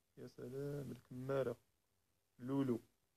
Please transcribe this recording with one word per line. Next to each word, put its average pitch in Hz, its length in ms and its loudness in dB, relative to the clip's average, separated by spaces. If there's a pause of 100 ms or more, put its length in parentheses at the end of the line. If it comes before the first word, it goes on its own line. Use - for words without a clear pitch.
(180)
يا 127 100 -10
سلام، 135 640 -4
الكمارة. 127 680 0 (800)
لولو. 127 420 4 (360)